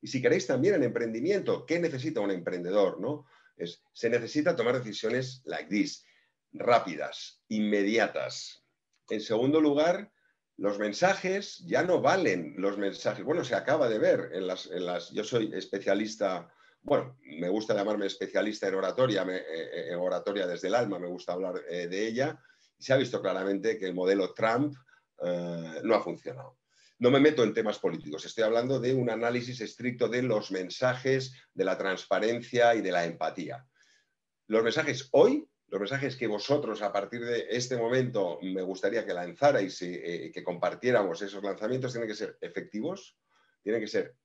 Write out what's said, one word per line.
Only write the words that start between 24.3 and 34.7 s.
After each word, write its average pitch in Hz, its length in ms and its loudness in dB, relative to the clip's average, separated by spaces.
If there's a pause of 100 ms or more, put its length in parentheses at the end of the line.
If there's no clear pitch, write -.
Trump, 123 400 2 (500)
eh, 85 580 -4
no 110 120 4
ha 101 80 4
funcionado. - 560 -10 (400)
No 120 120 6
me 139 100 8
meto 147 220 8
en 110 120 4
temas 107 240 0
políticos, 78 480 -4
estoy 110 180 0
hablando 120 340 2
de 120 140 0
un 123 160 2
análisis 120 540 -2
estricto 113 480 -2
de 120 100 0
los 110 300 0
mensajes, 123 840 0 (200)
de 92 100 0
la 92 140 0
transparencia 113 960 2
y 110 80 0
de 92 100 0
la 87 140 2
empatía. 80 600 -6 (800)
Los 113 160 4
mensajes 135 500 0